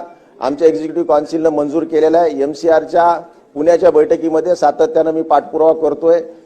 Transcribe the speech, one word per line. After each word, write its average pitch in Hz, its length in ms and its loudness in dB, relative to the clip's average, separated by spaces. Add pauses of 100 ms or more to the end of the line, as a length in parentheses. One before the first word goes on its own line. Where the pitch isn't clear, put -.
(400)
आमच्या 143 280 0
एक्झिक्युटिव्ह 160 400 -2
काउन्सिलनं 156 420 0
मंजूर 147 340 -2
केलेलं 160 340 2
आहे. 151 240 0
एमसीआरच्या 160 800 0 (320)
पुण्याच्या 160 380 2
बैठकीमध्ये 160 640 0
सातत्यानं 160 560 0
मी 160 100 -2
पाठपुरावा 156 520 0
करतोय 160 480 0 (240)